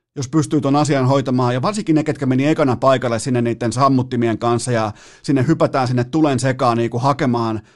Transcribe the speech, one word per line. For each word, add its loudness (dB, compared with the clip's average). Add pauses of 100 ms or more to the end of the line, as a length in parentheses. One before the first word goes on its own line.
(160)
jos -8
pystyy 0
ton 2
asian 2
hoitamaan, 2
ja -2
varsinkin -2
ne, 2
ketkä -4
meni 0
ekana 2
paikalle 0
sinne -2
niitten -2
sammuttimien 0
kanssa, -2
ja -2 (320)
sinne 0
hypätään 0
sinne 0
tulen 0
sekaan 0
niinku 0
hakemaan, 0 (140)